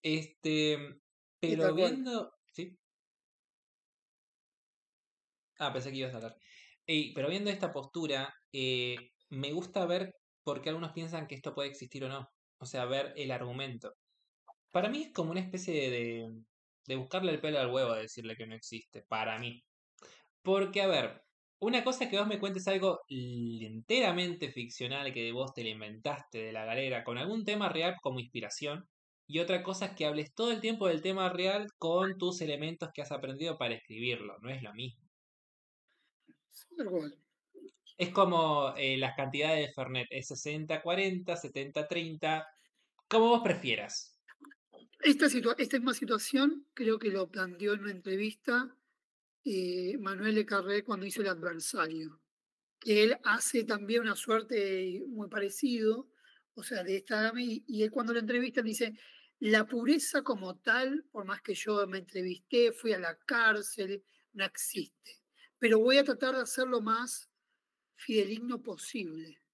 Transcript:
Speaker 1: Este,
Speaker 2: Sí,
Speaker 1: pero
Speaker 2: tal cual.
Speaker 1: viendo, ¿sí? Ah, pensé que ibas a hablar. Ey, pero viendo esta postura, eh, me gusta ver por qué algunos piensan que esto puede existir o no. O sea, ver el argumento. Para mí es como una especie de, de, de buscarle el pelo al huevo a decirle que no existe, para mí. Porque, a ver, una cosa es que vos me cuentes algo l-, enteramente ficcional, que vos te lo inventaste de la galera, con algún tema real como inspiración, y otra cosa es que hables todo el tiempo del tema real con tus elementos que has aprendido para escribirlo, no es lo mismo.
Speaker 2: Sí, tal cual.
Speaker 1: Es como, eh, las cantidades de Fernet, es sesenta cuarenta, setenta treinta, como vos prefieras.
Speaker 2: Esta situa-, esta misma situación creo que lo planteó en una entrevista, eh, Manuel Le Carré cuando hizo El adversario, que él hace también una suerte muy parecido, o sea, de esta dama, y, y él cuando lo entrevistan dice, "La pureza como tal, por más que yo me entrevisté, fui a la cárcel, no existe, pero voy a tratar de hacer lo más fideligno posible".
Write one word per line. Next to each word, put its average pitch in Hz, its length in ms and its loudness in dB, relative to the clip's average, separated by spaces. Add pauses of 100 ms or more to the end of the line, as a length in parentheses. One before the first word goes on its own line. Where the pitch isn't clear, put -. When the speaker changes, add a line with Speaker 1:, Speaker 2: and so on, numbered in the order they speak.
Speaker 1:
Este, 156 760 0 (640)
Speaker 2:
Sí, 165 140 2
Speaker 1:
pero 160 100 2
Speaker 2:
tal 165 100 4
cual. 180 160 4
Speaker 1:
viendo, 247 400 -4 (200)
¿sí? 185 260 -12 (2750)
Ah, 143 140 -2
pensé 135 180 -6
que 135 60 -8
ibas 127 160 -6
a 117 40 -10
hablar. 113 180 -10 (500)
Ey, 151 280 0
pero 139 160 -2
viendo 202 200 -2
esta 185 220 -4
postura, 139 600 -4 (180)
eh, 127 460 -2 (320)
me 139 240 -6
gusta 180 320 -2
ver 185 300 -2 (280)
por - 180 -4
qué 156 80 -4
algunos 160 240 -6
piensan 165 340 -8
que 143 80 -10
esto 135 180 -8
puede 139 160 -4
existir 135 340 -10
o 131 60 -4
no. 135 200 -10 (300)
O 127 60 -14
sea, 127 200 -4
ver 135 320 -2
el 135 140 -4
argumento. 123 600 -6 (800)
Para 185 180 2
mí 302 140 -4
es - 100 -12
como 165 180 -2
una 185 100 -2
especie 185 320 -6
de, 135 180 2
de, 117 380 -4 (580)
de 131 100 -4
buscarle 175 360 -2
el 151 80 -4
pelo 151 180 0
al 123 120 0
huevo 127 200 2
a 110 80 0
decirle 110 360 -10
que 113 120 -12
no 113 80 -12
existe, - 520 -14
para 110 320 -2
mí. 120 240 -10 (800)
Porque, 196 380 2
a 196 60 4
ver, 135 360 2 (360)
una 240 240 2
cosa 262 220 0
es 247 60 -6
que 196 80 2
vos 208 80 2
me 208 120 -2
cuentes 190 280 -2
algo 190 420 2
l-, 120 580 -6
enteramente 175 840 0
ficcional, 127 640 -6
que 117 180 -4
vos 131 220 -4
te 120 100 -8
lo 110 60 -4
inventaste 110 680 -8
de 110 140 -8
la 110 120 -6
galera, 123 380 -2
con 120 140 -4
algún 202 280 -4
tema 208 240 0
real 175 320 0
como 127 180 -4
inspiración, 123 680 -8 (400)
y 151 120 -2
otra 175 240 0
cosa 190 240 -4
es - 80 -6
que 156 100 -2
hables 151 300 -2
todo 233 160 0
el 214 100 -2
tiempo 220 260 0
del 160 140 2
tema 190 280 0
real 190 380 0 (120)
con 185 380 2
tus 175 240 -2
elementos 156 520 -4
que 147 80 -8
has 139 120 -8
aprendido 139 440 -6
para 117 180 -2
escribirlo, 110 680 -6
no 120 80 -12
es 135 140 -8
lo 104 100 -12
mismo. 123 300 -12 (1500)
Speaker 2:
Sí, - 160 -16 (100)
tal 254 120 -4
cual. 156 320 -4 (760)
Speaker 1:
Es 180 120 0
como, 160 680 4
eh, 135 200 2
las 131 180 0
cantidades 143 520 0
de - 60 -10
Fernet, 127 360 -4
es 131 180 -8
sesenta 156 540 -4
cuarenta, 180 540 0
setenta 143 520 -4
treinta, 160 600 -2 (600)
como 226 220 8
vos 233 140 8
prefieras. 123 760 -2 (840)
Speaker 2:
Esta 294 280 8
situa-, 240 280 2
esta 269 200 2
misma 240 160 2
situación 269 800 2
creo 220 240 2
que 220 120 0
lo 190 200 -2
planteó 185 440 -2
en 208 80 -2
una 202 100 -4
entrevista, 214 840 -2 (720)
eh, 185 540 -2
Manuel 196 360 0
Le 214 100 4
Carré 202 380 0
cuando 196 220 -2
hizo 202 160 -4
El 196 80 2
adversario, 165 920 -2 (580)
que 208 240 6
él 233 200 6
hace 226 420 4
también 214 360 2
una 214 140 0
suerte 202 920 0
muy 214 220 -6
parecido, 220 800 2 (460)
o 220 80 -14
sea, 202 200 -4
de 190 140 0
esta 214 260 0
dama, 226 180 0
y, 233 260 -2
y 214 160 2
él 214 80 2
cuando 233 220 0
lo 233 60 2
entrevistan 240 460 2
dice, 220 280 -2 (460)
"La 214 280 6
pureza 269 560 2
como 190 360 -2
tal, 262 520 2
por 208 140 -8
más 196 160 -6
que 202 140 -4
yo 208 320 2
me 190 120 -6
entrevisté, 185 760 2
fui 226 200 0
a 185 60 0
la 165 260 -4
cárcel, 208 800 2 (300)
no 190 120 -2
existe, - 760 -4 (380)
pero 220 200 8
voy 254 180 8
a 277 80 8
tratar 262 300 0
de 254 80 0
hacer 254 240 0
lo 247 140 2
más 226 480 -2 (680)
fideligno 226 640 0
posible". 160 720 -8 (160)